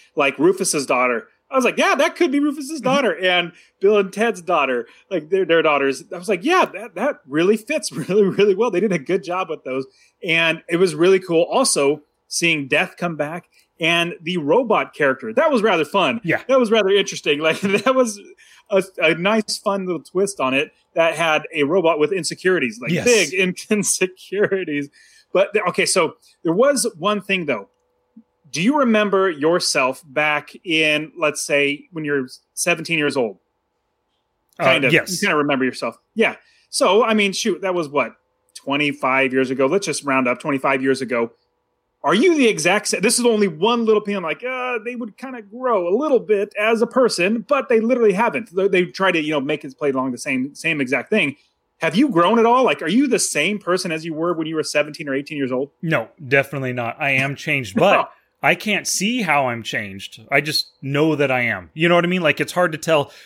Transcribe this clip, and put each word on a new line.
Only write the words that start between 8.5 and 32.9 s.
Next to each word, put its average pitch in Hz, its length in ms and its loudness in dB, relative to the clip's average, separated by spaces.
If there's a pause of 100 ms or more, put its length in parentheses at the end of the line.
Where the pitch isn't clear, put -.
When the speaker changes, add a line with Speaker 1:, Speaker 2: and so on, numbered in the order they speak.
Speaker 1:
well." 220 160 0
They 175 100 0
did 208 140 0
a 165 60 -2
good 170 240 -2
job 175 260 -6
with 147 140 -10
those, 135 240 -6 (360)
and 165 460 0
it 170 80 -2
was 180 160 2
really 185 260 4
cool 170 320 2
also 151 520 0 (240)
seeing 156 400 -2
Death 165 280 0
come 175 200 -6
back 151 340 -8 (300)
and 170 420 0
the 175 160 -6
robot 170 560 0
character. 131 400 -2
That 302 180 2
was 226 120 2
rather 180 200 2
fun. 143 400 0
Speaker 2:
Yeah. 160 240 -2
Speaker 1:
That 262 120 4
was 233 100 2
rather 208 200 2
interesting. 185 500 0
<laughs> - 20 -4
Like, 160 200 0
that 220 340 0
was 240 260 0 (480)
a, 196 140 2 (160)
a 160 160 2
nice, 208 420 -2
fun 196 300 -4
little 170 160 -6
twist 196 360 -4
on 131 140 0
it 143 180 -2 (220)
that 165 220 2
had 151 400 0
a 175 80 0
robot 165 340 2
with 151 160 2
insecurities, 165 680 -2
like, 139 120 -6
Speaker 2:
Yes. 175 140 0
Speaker 1:
big 214 280 4
<laughs> 185 380 -4
insecurities. 185 1160 -2 (440)
But, 196 200 2
th-, 208 160 0
okay, 170 160 0
so 165 300 0 (280)
there 165 100 0
was 254 320 2 (120)
one 202 240 -2
thing, 185 240 -4
though. 113 240 -4 (840)
Do 151 100 -6
you 277 180 2
remember 208 500 2
yourself 151 760 0
back 151 460 -2 (140)
in, 156 520 0
let's 151 240 -2
say, 143 520 0
when 156 100 -8
you're 143 240 -2 (260)
seventeen 165 440 -2